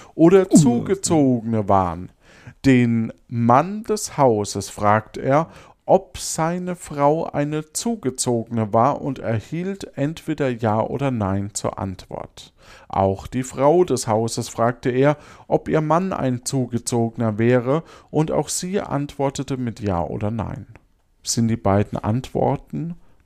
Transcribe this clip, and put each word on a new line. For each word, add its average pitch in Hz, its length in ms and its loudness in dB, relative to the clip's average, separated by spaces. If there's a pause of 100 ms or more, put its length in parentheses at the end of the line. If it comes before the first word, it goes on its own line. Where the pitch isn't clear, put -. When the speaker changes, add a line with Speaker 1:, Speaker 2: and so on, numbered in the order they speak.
(140)
Speaker 1:
oder 175 260 6
Speaker 2:
Ur- 185 100 0
Speaker 1:
Zugezogene 143 1160 2
waren. 92 440 0 (560)
Den 117 440 4 (160)
Mann 139 580 2
des - 340 -4
Hauses 104 500 2
fragt 104 480 0
er, 147 320 0 (380)
ob - 320 2
seine 175 580 -4
Frau 147 480 0
eine 151 480 -4
Zugezogene 117 1040 -2
war 120 260 2
und 139 180 -6
erhielt 165 800 -6
entweder 147 540 -4
Ja 110 320 0
oder 135 280 -4
Nein 98 440 -2
zur - 240 -6
Antwort. - 720 -12 (360)
Auch 98 380 0
die 127 160 -4
Frau 147 420 2
des 127 220 0
Hauses 113 440 -2
fragte 123 400 -2
er, 139 260 4 (320)
ob - 200 -2
ihr 156 120 2
Mann 170 320 0
ein 127 320 -4
Zugezogener 117 960 -2
wäre 123 440 2 (280)
und 156 200 0
auch 151 200 -2
sie 190 280 -4
antwortete 143 800 -4
mit 120 240 -6
Ja 92 220 -2
oder 104 280 -6
Nein. 98 360 -8 (560)
Sind 117 260 0
die 113 80 0
beiden 101 420 0
Antworten 139 1000 -4 (300)